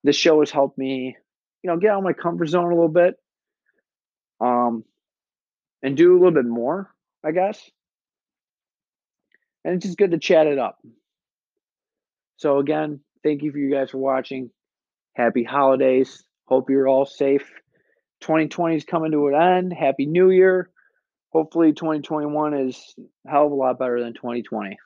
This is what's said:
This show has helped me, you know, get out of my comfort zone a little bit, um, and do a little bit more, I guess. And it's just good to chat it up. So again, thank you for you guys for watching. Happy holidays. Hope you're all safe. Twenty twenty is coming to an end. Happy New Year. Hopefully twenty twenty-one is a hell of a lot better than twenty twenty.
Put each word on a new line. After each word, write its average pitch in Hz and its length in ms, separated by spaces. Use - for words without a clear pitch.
This 147 120
show 160 240
has 143 100
helped 139 280
me, 131 380
you 185 80
know, 170 80
get 208 140
out 196 80
of 196 40
my 180 100
comfort 170 340
zone 175 240
a 170 40
little 170 120
bit, 175 340
um, 120 440
and 135 120
do 175 180
a 180 40
little 180 140
bit 139 140
more, 127 460
I 156 80
guess. 190 380
And 175 120
it's 180 100
just 180 140
good 196 120
to 170 60
chat 156 300
it 143 100
up. - 260
So 143 200
again, 151 440
thank 147 220
you 151 80
for 143 80
you 139 100
guys 135 220
for 135 80
watching. 131 500
Happy 120 300
holidays. 131 840
Hope 131 260
you're 135 160
all 135 180
safe. - 480
Twenty 160 260
twenty 165 280
is 151 80
coming 160 280
to 147 160
an 139 80
end. 180 380
Happy 139 340
New 180 240
Year. 185 400
Hopefully 160 420
twenty 156 280
twenty-one 151 540
is 131 400
a - 20
hell 147 160
of 147 60
a 139 40
lot 127 220
better 123 240
than 117 140
twenty 120 260
twenty. 101 340